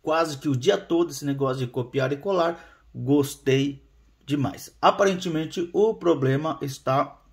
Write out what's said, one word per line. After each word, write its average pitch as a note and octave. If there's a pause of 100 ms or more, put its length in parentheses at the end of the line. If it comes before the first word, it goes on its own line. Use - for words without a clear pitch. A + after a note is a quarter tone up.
quase D#3
que D3+
o C3+
dia B2
todo E3+
esse C#3+
negócio C3+
de B2
copiar C3
e C#3+
colar, E3+ (300)
gostei C3+ (420)
demais. C3+
Aparentemente, F3+
o G#3+
problema D3
está C#3 (120)